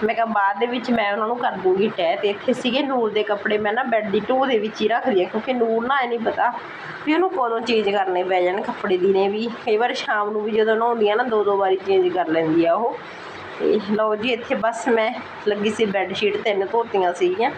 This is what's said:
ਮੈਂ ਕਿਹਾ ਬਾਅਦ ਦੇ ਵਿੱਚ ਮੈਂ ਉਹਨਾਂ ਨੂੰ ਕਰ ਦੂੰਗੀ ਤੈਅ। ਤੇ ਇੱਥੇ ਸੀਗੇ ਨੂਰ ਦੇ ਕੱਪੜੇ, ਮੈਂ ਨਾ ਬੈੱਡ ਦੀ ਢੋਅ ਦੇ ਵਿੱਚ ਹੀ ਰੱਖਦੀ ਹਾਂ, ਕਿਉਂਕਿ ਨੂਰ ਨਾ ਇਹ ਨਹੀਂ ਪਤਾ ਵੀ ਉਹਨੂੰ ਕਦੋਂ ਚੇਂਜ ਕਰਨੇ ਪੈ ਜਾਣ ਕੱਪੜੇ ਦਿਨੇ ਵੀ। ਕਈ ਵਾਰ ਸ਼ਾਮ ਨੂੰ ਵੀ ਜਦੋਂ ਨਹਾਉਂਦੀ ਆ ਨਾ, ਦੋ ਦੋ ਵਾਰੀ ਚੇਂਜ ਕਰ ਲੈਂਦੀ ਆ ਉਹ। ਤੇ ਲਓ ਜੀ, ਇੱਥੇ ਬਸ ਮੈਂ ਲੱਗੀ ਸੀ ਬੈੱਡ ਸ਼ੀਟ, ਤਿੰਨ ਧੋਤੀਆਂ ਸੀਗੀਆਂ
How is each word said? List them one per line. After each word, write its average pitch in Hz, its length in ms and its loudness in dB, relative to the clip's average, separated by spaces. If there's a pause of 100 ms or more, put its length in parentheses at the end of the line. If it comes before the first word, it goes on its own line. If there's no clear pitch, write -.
ਮੈਂ 220 120 0
ਕਿਹਾ 226 100 0
ਬਾਅਦ 208 340 0
ਦੇ 233 60 2
ਵਿੱਚ 247 260 -4
ਮੈਂ 214 200 0
ਉਹਨਾਂ 220 160 -2
ਨੂੰ 240 100 -2
ਕਰ 247 140 -2 (120)
ਦੂੰਗੀ 190 240 2 (100)
ਤੈਅ। 175 240 0
ਤੇ 208 80 2
ਇੱਥੇ 208 240 -2
ਸੀਗੇ 247 300 -2
ਨੂਰ 254 280 0
ਦੇ 208 120 0
ਕੱਪੜੇ, 208 340 -2
ਮੈਂ 208 160 0
ਨਾ 247 100 0
ਬੈੱਡ 220 280 0
ਦੀ 214 80 2
ਢੋਅ 262 280 0
ਦੇ 254 120 2
ਵਿੱਚ 214 220 -4
ਹੀ 214 60 2
ਰੱਖਦੀ 220 360 2
ਹਾਂ, 190 60 -4
ਕਿਉਂਕਿ 220 240 -2
ਨੂਰ 226 340 0
ਨਾ 269 120 0
ਇਹ 247 80 0
ਨਹੀਂ 240 120 -2
ਪਤਾ 226 320 0 (540)
ਵੀ 302 80 2
ਉਹਨੂੰ 349 160 2
ਕਦੋਂ 233 300 0
ਚੇਂਜ 226 300 2
ਕਰਨੇ 185 340 0
ਪੈ 185 180 2
ਜਾਣ 180 200 0
ਕੱਪੜੇ 208 360 -2
ਦਿਨੇ 190 300 4
ਵੀ। 214 200 -2 (180)
ਕਈ 214 120 2
ਵਾਰ 247 160 0
ਸ਼ਾਮ 214 380 -2
ਨੂੰ 214 120 -4
ਵੀ 214 80 -2
ਜਦੋਂ 220 240 4
ਨਹਾਉਂਦੀ 226 340 2
ਆ 208 60 2
ਨਾ, 240 80 2
ਦੋ 226 200 2
ਦੋ 202 140 2
ਵਾਰੀ 190 180 2
ਚੇਂਜ 190 380 2
ਕਰ 175 140 0
ਲੈਂਦੀ 160 380 2
ਆ 170 80 4
ਉਹ। 220 240 0 (640)
ਤੇ 165 200 2 (120)
ਲਓ 214 240 2
ਜੀ, 220 180 -2
ਇੱਥੇ 240 220 -4
ਬਸ 226 320 -2
ਮੈਂ 226 240 2 (360)
ਲੱਗੀ 208 220 0
ਸੀ 220 160 0
ਬੈੱਡ 190 280 -2
ਸ਼ੀਟ, 202 300 0
ਤਿੰਨ 196 280 2
ਧੋਤੀਆਂ 196 420 2
ਸੀਗੀਆਂ 190 440 0